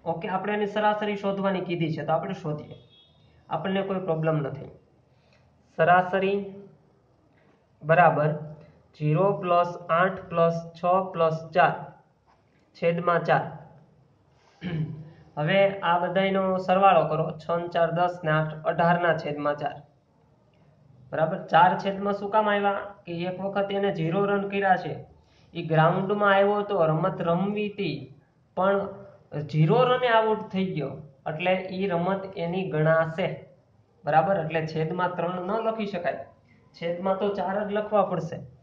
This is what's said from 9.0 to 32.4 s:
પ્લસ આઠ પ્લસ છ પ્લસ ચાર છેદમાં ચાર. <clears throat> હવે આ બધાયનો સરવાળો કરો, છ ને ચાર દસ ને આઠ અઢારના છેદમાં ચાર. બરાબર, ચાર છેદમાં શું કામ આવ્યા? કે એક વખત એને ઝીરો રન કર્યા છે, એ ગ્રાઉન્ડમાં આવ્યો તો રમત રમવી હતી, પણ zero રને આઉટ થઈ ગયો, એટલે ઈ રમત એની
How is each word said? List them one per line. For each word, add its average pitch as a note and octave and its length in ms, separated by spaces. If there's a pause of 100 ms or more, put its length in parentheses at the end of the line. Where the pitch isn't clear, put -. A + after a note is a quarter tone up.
પ્લસ F3 440 (120)
આઠ F#3 400
પ્લસ E3+ 240 (220)
છ - 100 (280)
પ્લસ D#3+ 420
ચાર - 380 (880)
છેદમાં E3+ 420
ચાર. - 340 (1040)
<clears throat> - 760
હવે G3 420
આ F3 200
બધાયનો F#3+ 580
સરવાળો F#3 500
કરો, D#3 240
છ E3+ 300
ને F3 60
ચાર E3+ 240
દસ F3 320
ને D#3 80
આઠ D#3 340
અઢારના E3+ 520
છેદમાં D3 380
ચાર. D3 260 (1300)
બરાબર, D#3+ 340
ચાર F#3 320
છેદમાં G3 360
શું G3+ 180
કામ G#3+ 180
આવ્યા? G3+ 220 (340)
કે E3+ 80
એક F3+ 260
વખત G3 320
એને G3 220
ઝીરો E3+ 320
રન G3 240
કર્યા G3 280
છે, - 280 (480)
એ E3 100
ગ્રાઉન્ડમાં F#3+ 680
આવ્યો G3+ 280
તો G3 240
રમત D#3+ 360
રમવી G3+ 480
હતી, D#3 440 (420)
પણ G3 320 (540)
zero D#3+ 420
રને B3 240
આઉટ A3 320
થઈ F#3 340
ગયો, C3+ 240 (300)
એટલે F#3 440
ઈ F#3+ 160
રમત F3+ 500
એની E3+ 340